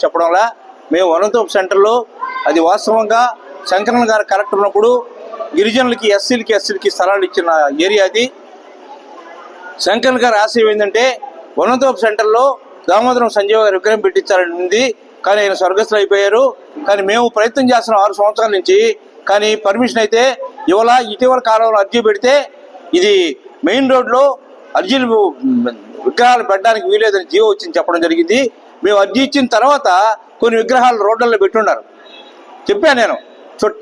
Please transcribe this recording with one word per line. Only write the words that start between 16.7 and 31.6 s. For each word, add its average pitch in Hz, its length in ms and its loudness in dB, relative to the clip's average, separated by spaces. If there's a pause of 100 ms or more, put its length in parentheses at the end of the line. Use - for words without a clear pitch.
కానీ 202 140 0 (100)
మేము 240 140 2 (120)
ప్రయత్నం 233 340 0
చేస్తున్నాం 226 340 0
ఆరు 196 140 -2
సంవత్సరాల 214 380 0
నుంచి, 185 220 2 (500)
కానీ 208 200 2 (180)
పర్మిషన్ 220 360 0
అయితే 226 180 0 (500)
ఇవాళ, 226 200 2 (220)
ఇటీవల 247 360 0
కాలంలో 220 340 2
అర్జీ 220 240 -2
పెడితే 220 260 2 (640)
ఇది 202 180 2 (520)
మెయిన్ 254 260 0
రోడ్లో 254 300 2 (560)
అర్జీలు, 226 400 0 (880)
విగ్రహాలు 240 420 2
పెట్టడానికి 196 420 0
వీలేదని 202 420 0
జీవో 214 180 2
వచ్చింది 180 260 -6
చెప్పడం 170 280 -2
జరిగింది. 170 340 0 (440)
మేము 202 200 2
అర్జీ 202 240 -2
ఇచ్చిన 277 280 -2
తర్వాత 269 340 2 (520)
కొన్ని 226 200 0
విగ్రహాలు 247 360 2 (100)
రోడ్లలో 226 360 0
పెట్టున్నారు. 190 400 0 (840)